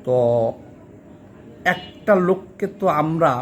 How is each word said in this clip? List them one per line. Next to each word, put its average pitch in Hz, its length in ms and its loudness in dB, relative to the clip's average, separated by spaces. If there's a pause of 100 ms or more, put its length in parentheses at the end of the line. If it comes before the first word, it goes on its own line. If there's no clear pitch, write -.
তো 127 120 0 (1600)
একটা - 400 -2 (140)
লোককে 190 380 -4 (140)
তো 190 60 -2 (160)
আমরা 160 400 2